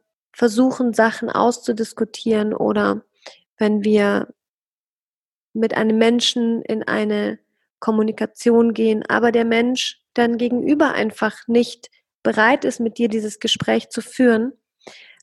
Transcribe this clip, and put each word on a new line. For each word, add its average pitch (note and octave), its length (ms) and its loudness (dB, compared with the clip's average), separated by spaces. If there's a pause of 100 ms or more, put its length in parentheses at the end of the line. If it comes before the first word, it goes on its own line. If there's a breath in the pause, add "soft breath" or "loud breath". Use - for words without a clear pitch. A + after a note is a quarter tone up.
(340)
versuchen, A#3+ 600 0
Sachen A3+ 360 0
auszudiskutieren A3 1200 -2
oder G#3 500 -2 (540 loud breath)
wenn G#3+ 260 0
wir G3+ 500 2 (1200)
mit A3 220 -2
einem A3 220 0
Menschen A#3 640 0
in A3 220 -6
eine G#3+ 560 -4 (400)
Kommunikation A3 960 2
gehen, A3 340 0
aber A3+ 240 2
der A#3 140 2
Mensch A#3+ 580 -2 (100)
dann A#3 240 2
gegenüber B3 560 0
einfach - 540 -4
nicht A#3 420 0 (340)
bereit A3+ 420 2
ist, B3+ 140 -4
mit A3+ 180 -4
dir A#3 100 0
dieses G#3+ 320 -4
Gespräch - 500 -2
zu A#3 120 -8
führen, A#3+ 520 2 (680 loud breath)